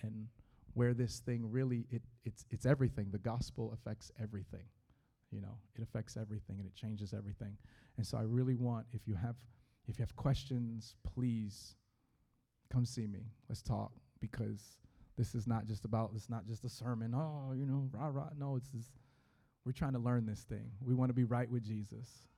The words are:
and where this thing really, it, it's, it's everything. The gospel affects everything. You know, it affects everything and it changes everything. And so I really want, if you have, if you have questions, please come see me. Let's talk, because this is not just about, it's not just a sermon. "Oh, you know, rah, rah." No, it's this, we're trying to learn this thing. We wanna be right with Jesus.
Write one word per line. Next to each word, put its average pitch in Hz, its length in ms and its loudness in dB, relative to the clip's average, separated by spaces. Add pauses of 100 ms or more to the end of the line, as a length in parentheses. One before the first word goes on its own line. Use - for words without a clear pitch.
and 110 260 -4 (460)
where 120 200 6
this 117 260 2
thing 117 300 0
really, 123 400 2
it, 117 120 -2 (220)
it's, - 260 -8
it's 110 160 0
everything. 127 440 6
The 101 80 0
gospel 113 540 -2
affects 110 380 -8 (120)
everything. 101 420 -6 (680)
You 101 80 -6
know, 101 180 -8 (160)
it 110 80 -6
affects 113 340 -4
everything 104 420 -4
and 98 80 -4
it 92 100 -12
changes 104 360 -4
everything. 104 440 -6 (400)
And 107 100 0
so - 100 -2
I 110 60 2
really 127 320 4
want, 120 380 2
if 113 160 -4
you 107 80 2
have, 117 180 0 (540)
if 113 100 -2
you 120 60 0
have - 100 -4
questions, 120 800 0 (200)
please 113 600 -2 (960)
come 123 120 4
see 117 240 -2
me. 101 180 -6 (220)
Let's 113 120 -4
talk, 104 300 0 (300)
because 107 580 -6 (380)
this - 180 0
is 110 120 -2
not 110 200 2
just 107 180 -2
about, 110 300 2
it's 107 160 -6
not 113 160 -4
just 113 180 -6
a 127 40 -6
sermon. 117 460 -2
"Oh, 143 380 -2
you 131 140 0
know, 135 260 2
rah, 143 160 -2
rah." 143 280 -2
No, 139 200 0
it's 123 140 -2
this, 113 200 -8 (760)
we're 127 80 0
trying 139 200 2
to 127 60 2
learn 120 280 6
this 107 160 -2
thing. 110 280 -6 (100)
We 127 140 4
wanna 127 180 8
be 123 120 6
right 120 240 4
with 120 140 2
Jesus. 107 760 -6